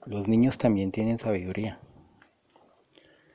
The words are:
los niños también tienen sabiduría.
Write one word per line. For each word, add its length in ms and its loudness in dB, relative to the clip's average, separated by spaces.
los 200 -4
niños 300 4
también 340 2
tienen 280 -2
sabiduría. 600 -4